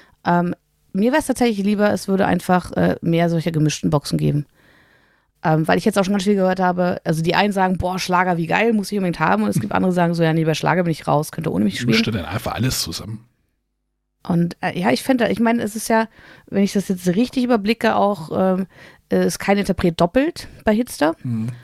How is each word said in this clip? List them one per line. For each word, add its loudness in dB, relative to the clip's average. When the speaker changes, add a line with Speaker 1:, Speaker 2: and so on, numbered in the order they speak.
Speaker 1:
Ähm, 0
mir 2
wär's 0
tatsächlich 0
lieber, 2
es -4
würde 2
einfach, 0
äh, 2
mehr 2
solcher 0
gemischten 0
Boxen 0
geben. 0
Ähm, 2
weil 2
ich -4
jetzt 2
auch 2
schon -2
ganz -2
viel 2
gehört 2
habe, 0
also -2
die 0
einen 2
sagen, 0
„Boah, -4
Schlager, 0
wie -2
geil, 2
muss -2
ich -2
unbedingt -2
haben.“ 2
Und 0
es 0
gibt -6
andere, 2
die 0
sagen 2
so, 0
„Ja, 4
nee, 2
bei 0
Schlager 0
bin 0
ich -4
raus, 0
könnt -8
ihr -2
ohne 0
mich -2
spielen.“ -2
Speaker 2:
Mischt 2
dann -4
einfach -6
alles -2
zusammen. -10
Speaker 1:
Und, -2
äh, -6
ja, 0
ich 0
fände, 2
ich -2
meine, 2
es -6
ist -8
ja, 2
wenn 0
ich -2
das -2
jetzt -4
richtig 0
überblicke, 0
auch, 0
ähm, -4
äh, 2
ist -2
kein 0
Interpret 0
doppelt 0
bei 4
Hitster. 0
Speaker 2:
Mhm. -4